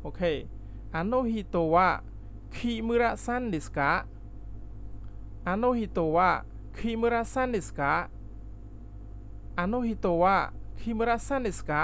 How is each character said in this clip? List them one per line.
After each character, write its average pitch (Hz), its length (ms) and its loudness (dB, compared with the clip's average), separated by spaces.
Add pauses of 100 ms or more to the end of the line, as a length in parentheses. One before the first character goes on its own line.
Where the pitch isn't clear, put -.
អូ - 40 -8 (120)
ខេ។ - 20 0 (680)
あ 165 100 -2
の 240 240 2
人 190 460 2
は 175 320 6 (480)
木 233 300 -2
村 233 340 4
さ 240 240 -2
ん 247 100 -4
で 160 120 0
す - 100 -8
か？ 151 340 2 (1400)
あ 180 100 0
の 247 180 4
人 185 380 0
は 170 320 6 (320)
木 226 220 -2
村 233 260 2
さ 254 220 0
ん 247 80 -2
で 196 80 2
す - 120 -8
か？ 151 360 2 (1500)
អា 170 40 0 (100)
នោះ 233 40 0 (120)
ហ៊ី - 20 2 (160)
តូ - 20 6 (160)
វ៉ា - 20 8 (540)
គី - 20 -4 (160)
មូ - 20 -2 (100)
រ៉ា - 20 6 (160)
សា - 100 -6
ន់ - 100 2
ដេ - 100 2
ស - 120 -6
កា? - 20 2 (120)